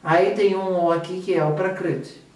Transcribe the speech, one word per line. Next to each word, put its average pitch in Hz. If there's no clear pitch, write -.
Aí 175
tem 196
um 180
aqui 170
que 185
é 156
o 151
Prakriti 175